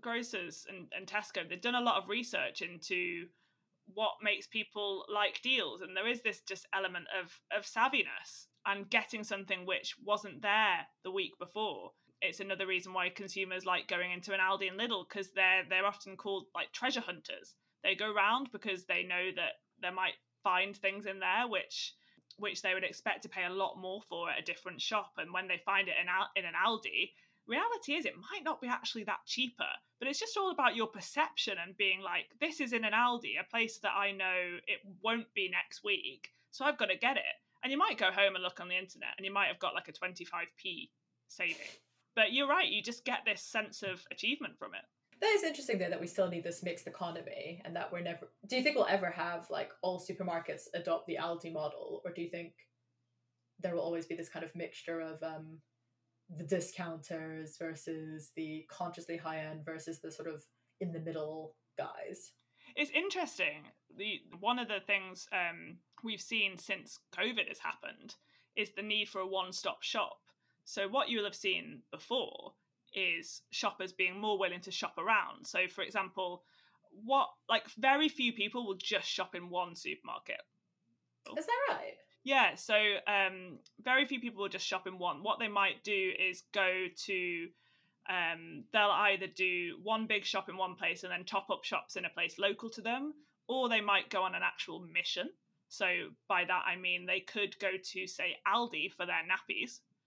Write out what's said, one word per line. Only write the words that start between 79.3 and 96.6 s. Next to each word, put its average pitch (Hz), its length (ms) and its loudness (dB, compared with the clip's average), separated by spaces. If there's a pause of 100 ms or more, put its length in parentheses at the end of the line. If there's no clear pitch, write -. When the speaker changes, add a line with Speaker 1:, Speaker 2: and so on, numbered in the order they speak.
Speaker 1:
in 175 160 -10
one 175 240 -2
supermarket. - 640 -8 (960)
Speaker 2:
Is 311 80 -2
that 508 240 2
right? - 260 -2 (280)
Speaker 1:
Yeah, 254 320 6
so, - 220 2 (300)
um, 190 520 2 (220)
very 262 260 6
few 277 140 -2
people 208 220 -4
will 196 60 0
just - 180 -6
shop 185 200 -2
in 190 100 -8
one. 175 260 -2
What 208 160 2
they 220 100 0
might 196 340 2
do 190 360 2
is 185 260 0 (100)
go 185 320 4 (180)
to, 175 440 0 (600)
um, 165 640 -2
they'll 208 180 8
either 190 360 6
do 180 560 2
one 220 240 2
big 208 180 2
shop - 240 0
in 180 80 -6
one 185 200 0
place 175 260 0
and 185 100 -4
then 180 120 -4
top 190 260 0
up - 140 0
shops - 320 -2
in 180 80 -2
a 170 60 -4
place 170 280 -2
local 202 320 2
to 226 100 -12
them, 254 320 -2 (360)
or 254 200 2
they 220 140 6
might 202 260 4
go 190 140 2
on 185 120 0
an 175 80 -4
actual 180 380 -2
mission. 175 480 -2 (400)
So - 180 -2 (420)
by 180 160 6
that, 180 200 2